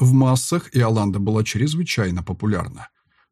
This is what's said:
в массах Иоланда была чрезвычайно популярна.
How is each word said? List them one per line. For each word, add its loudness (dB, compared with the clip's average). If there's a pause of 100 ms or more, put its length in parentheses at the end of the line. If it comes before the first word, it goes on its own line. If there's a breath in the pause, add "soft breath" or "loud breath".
в 6
массах 2
Иоланда 2
была 0
чрезвычайно -2
популярна. -4 (420)